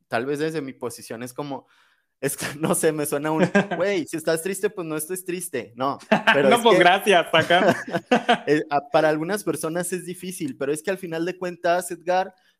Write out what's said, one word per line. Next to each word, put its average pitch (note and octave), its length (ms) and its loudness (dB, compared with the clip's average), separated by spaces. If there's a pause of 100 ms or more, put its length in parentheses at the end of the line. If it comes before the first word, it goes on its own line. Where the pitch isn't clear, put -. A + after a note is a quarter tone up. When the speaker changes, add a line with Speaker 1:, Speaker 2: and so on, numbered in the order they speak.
Speaker 1:
Tal A#2+ 160 -2
vez C#3+ 140 -4
desde D#3+ 220 -2
mi C3 120 -10
posición A#2+ 500 -10
es B2 100 -14
como, C#3+ 340 -10 (540)
es C#3 160 -2
que, - 80 -8
<laughs> C#3 140 -8
no E3 160 0
sé, E3 180 2
me D3 120 -2
suena D3 260 -2
un, D#3+ 120 2
Speaker 2:
<laughs> F#3 360 0
Speaker 1:
"Güey, F#3 280 0
si E3 100 -8
estás D#3+ 240 -2
triste, G3 280 -4
pues F3 180 -10
no D#3 80 -6
estés F3+ 300 -8
triste". F3 500 -8
No, C3 240 -4
Speaker 2:
<laughs> - 340 2
Speaker 1:
pero C#3 160 6
Speaker 2:
No, A#3+ 80 6
Speaker 1:
es A3+ 60 2
Speaker 2:
pues G#3+ 140 6
Speaker 1:
que F#3 60 6
Speaker 2:
gracias, F3+ 500 4
acá. E3+ 420 4 (100)
Speaker 1:
<laughs> - 600 0
eh, D3+ 220 2
a-, C#3+ 220 -2
para D#3 180 4
algunas E3+ 340 -2
personas E3+ 500 -4
es F3 120 -6
difícil, F3 520 -8
pero C#3 140 -2
es D3+ 100 -4
que G3+ 100 -4
al F#3 60 -2
final E3 280 -6
de F3+ 120 -6
cuentas, F3+ 540 -2
Edgar, F3+ 420 -2 (260)